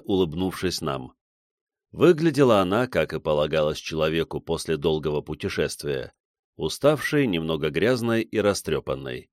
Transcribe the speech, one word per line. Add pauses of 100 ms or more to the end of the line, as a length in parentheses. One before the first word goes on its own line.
улыбнувшись
нам. (760)
Выглядела
она,
как
и
полагалось
человеку
после
долгого
путешествия, (420)
уставшей,
немного
грязной
и
растрепанной.